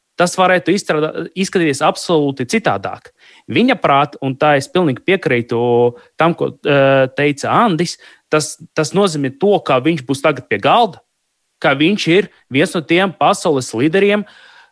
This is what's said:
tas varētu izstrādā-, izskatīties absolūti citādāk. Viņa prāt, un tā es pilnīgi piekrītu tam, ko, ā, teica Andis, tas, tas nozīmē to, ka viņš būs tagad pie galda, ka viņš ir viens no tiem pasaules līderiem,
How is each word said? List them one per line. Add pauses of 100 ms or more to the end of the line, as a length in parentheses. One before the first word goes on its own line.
(200)
tas
varētu
izstrādā-,
izskatīties
absolūti
citādāk. (380)
Viņa
prāt,
un
tā
es
pilnīgi
piekrītu (540)
tam,
ko,
ā,
teica
Andis, (300)
tas, (120)
tas
nozīmē
to,
ka
viņš
būs
tagad
pie
galda, (600)
ka
viņš
ir (160)
viens
no
tiem
pasaules
līderiem, (460)